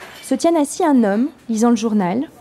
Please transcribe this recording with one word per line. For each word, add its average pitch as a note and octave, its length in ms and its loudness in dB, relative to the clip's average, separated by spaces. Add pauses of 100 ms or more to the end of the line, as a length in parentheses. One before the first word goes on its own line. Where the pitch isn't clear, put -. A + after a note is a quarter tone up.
(220)
se - 140 -2
tiennent E4 220 0
assis D4 260 -2
un C4+ 220 4
homme G#3+ 240 0 (180)
lisant A3+ 220 0
le A#3+ 80 4
journal G#3+ 500 -2 (140)